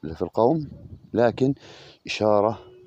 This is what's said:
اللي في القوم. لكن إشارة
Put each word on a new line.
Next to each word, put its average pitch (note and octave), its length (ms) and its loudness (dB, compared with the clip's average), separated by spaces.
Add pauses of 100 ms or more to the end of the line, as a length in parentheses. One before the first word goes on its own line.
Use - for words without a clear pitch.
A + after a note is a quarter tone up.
اللي D#2 100 -8
في - 80 -6
القوم. C3+ 460 0 (460)
لكن A#2+ 400 2 (520)
إشارة G#2+ 520 2 (280)